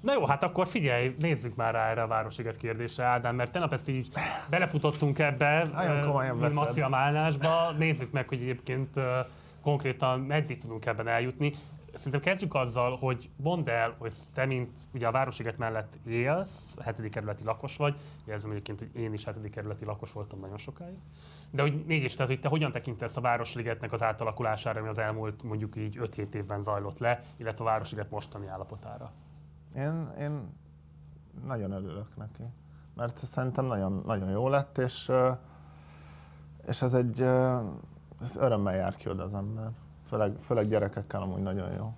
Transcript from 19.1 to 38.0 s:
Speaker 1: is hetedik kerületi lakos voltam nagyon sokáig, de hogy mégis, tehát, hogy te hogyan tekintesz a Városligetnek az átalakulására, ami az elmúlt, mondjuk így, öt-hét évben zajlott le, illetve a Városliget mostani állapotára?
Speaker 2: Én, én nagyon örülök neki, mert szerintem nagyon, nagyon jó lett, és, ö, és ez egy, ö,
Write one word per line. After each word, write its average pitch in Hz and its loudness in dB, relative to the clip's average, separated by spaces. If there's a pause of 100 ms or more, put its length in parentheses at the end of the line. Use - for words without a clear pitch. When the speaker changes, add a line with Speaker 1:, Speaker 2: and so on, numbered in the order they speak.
Speaker 1:
is 104 -6
hetedik 107 -8
kerületi 104 -8
lakos 104 -6
voltam 104 -10
nagyon 98 -10
sokáig, 175 -12 (540)
de 135 0
hogy 147 2
mégis, 147 2
tehát, 131 2
hogy 131 0
te - -2
hogyan 151 2
tekintesz 117 -4
a 120 -4
Városligetnek 117 0
az 113 0
átalakulására, 110 0
ami 110 -4
az 110 -4
elmúlt, 110 -2
mondjuk 110 -4
így, 107 -6
öt-hét 107 -6
évben 101 -4
zajlott 101 -2
le, 120 2 (140)
illetve 113 -6
a - 2
Városliget 107 0
mostani 101 -8
állapotára? 110 -12 (680)
Speaker 2:
Én, 156 -2
én 147 -4 (960)
nagyon 110 -4
örülök 98 -8
neki, 107 -12 (520)
mert 120 -4
szerintem 127 -2
nagyon, 98 0
nagyon 95 0
jó 113 2
lett, 139 2
és, 123 -2
ö, 127 6 (1400)
és - -2
ez 127 4
egy, 123 4
ö, 127 6 (640)